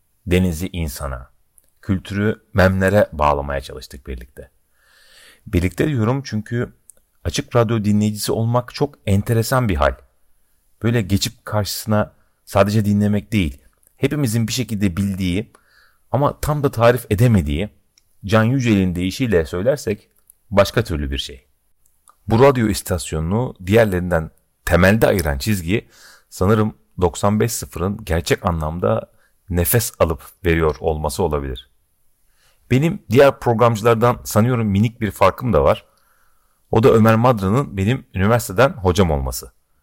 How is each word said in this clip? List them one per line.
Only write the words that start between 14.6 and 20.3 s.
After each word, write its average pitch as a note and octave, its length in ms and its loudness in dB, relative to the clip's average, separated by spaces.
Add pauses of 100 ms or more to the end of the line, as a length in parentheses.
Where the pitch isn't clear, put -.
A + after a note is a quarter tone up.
bildiği G2 560 -2 (580)
ama C3+ 300 -2
tam D3+ 220 -2
da D3 80 0
tarif A#2 400 2
edemediği, F#2+ 580 2 (560)
Can G2 200 2
Yücel'in G#2+ 500 2
deyişiyle F#2 520 0
söylersek G#2 640 -4 (420)